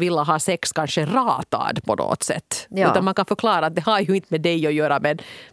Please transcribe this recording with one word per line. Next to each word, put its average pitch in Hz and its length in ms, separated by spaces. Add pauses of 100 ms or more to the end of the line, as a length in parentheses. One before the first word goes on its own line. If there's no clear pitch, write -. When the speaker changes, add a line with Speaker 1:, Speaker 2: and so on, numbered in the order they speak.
Speaker 1:
vilja 170 180
ha 156 160
sex - 320
kanske 156 340
ratad 180 800
på - 120
något - 280
sätt. - 460
Speaker 2:
Ja. 185 220
Speaker 1:
Utan 180 140
man 190 80
kan 190 120
förklara 196 400
att 160 100
det 180 100
har 214 140
ju 185 160
inte 190 140
med 160 120
dig 160 260
att 151 60
göra, 147 260
men, 147 180 (360)